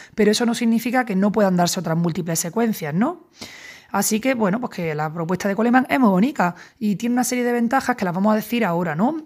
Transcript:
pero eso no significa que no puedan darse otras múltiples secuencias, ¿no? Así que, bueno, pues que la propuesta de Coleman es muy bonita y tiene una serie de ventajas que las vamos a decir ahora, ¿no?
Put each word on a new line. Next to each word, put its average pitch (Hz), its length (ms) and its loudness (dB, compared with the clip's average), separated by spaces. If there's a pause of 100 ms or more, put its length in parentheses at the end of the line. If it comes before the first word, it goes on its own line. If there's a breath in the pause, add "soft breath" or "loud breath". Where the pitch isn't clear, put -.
(160 loud breath)
pero 208 160 4
eso 240 140 0
no 233 100 0
significa 233 500 0
que 214 100 -4
no 196 160 2
puedan 190 240 2
darse 175 240 2
otras 160 160 -2
múltiples 170 440 -2
secuencias, 175 540 -4
¿no? 277 360 -2 (640 loud breath)
Así 208 280 0
que, 262 160 0
bueno, 220 240 0
pues 247 120 -6
que 160 240 -4
la 156 160 -4
propuesta 170 360 -4
de 196 80 0
Coleman 240 340 2
es 277 100 0
muy 247 100 6
bonita 190 460 2 (220 loud breath)
y 208 180 -2
tiene 240 180 -2
una 247 100 2
serie 247 200 -2
de 240 80 0
ventajas 240 440 0
que - 100 -4
las 180 80 -2
vamos 196 200 2
a - 20 2
decir 226 280 -2
ahora, 170 320 0
¿no? 294 300 0